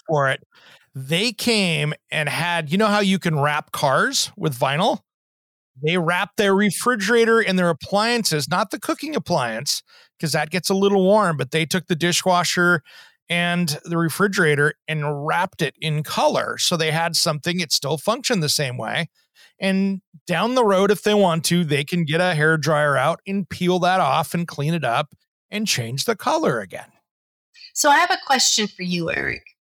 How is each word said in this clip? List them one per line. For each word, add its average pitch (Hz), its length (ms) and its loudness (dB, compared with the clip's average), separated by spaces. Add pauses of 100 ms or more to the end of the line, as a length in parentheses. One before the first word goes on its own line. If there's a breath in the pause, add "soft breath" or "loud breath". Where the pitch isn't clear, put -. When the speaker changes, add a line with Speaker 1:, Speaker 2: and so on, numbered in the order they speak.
Speaker 1:
for 143 240 2
it. 135 120 -4 (520 soft breath)
They 165 380 -2
came 170 640 0 (160)
and 147 180 -2
had, 160 420 -2
you 180 60 0
know 214 120 4
how 208 120 2
you 190 180 2
can 156 220 -2
wrap 147 320 -2
cars 175 640 0
with 160 220 -2
vinyl? 151 420 0 (840)
They 165 160 0
wrapped 180 380 -2
their 196 180 4
refrigerator 226 840 2
and 185 180 0
their 175 120 2
appliances, 202 800 -2
not 202 220 -2
the 294 80 -8
cooking 311 380 -6
appliance, 135 680 -4 (380 soft breath)
'cause 147 120 -4
that 147 180 -2
gets 180 180 -4
a 202 60 0
little 196 300 2
warm, 190 340 4
but 135 140 -6
they 160 120 0
took 170 220 -4
the 175 100 0
dishwasher 175 840 2 (460 loud breath)
and 175 560 0
the 170 140 -4
refrigerator 160 760 2 (120)
and 147 400 -4
wrapped 170 360 -2
it 135 180 -2
in 156 220 -2
color. 160 560 0
So - 180 -2
they 160 160 0
had 165 240 -2
something, 175 440 -2
it 165 120 -4
still 143 260 -2
functioned 220 440 -2
the 147 60 -2
same 127 280 -2
way. 123 320 -4 (500 soft breath)
And 190 440 -2 (240)
down 190 280 -2
the 254 100 4
road, 196 260 4
if 208 120 0
they 208 120 2
want 175 320 2
to, 175 180 2
they 143 180 0
can 175 220 -2
get 156 160 0
a 180 180 2
hairdryer 151 600 2
out 160 280 0
and 196 220 -4
peel 180 320 0
that 180 200 2
off 151 340 0
and 170 120 -2
clean 151 280 -4
it 156 100 -4
up 127 300 -2 (360)
and 208 160 -4
change 123 380 -4
the 226 120 0
color 254 440 0
again. - 320 -14 (840 loud breath)
Speaker 2:
So 302 160 2
I 285 80 6
have 349 120 2
a 359 140 -2
question 226 440 0
for - 160 -12
you, 175 260 -4
Eric. - 340 -6 (320)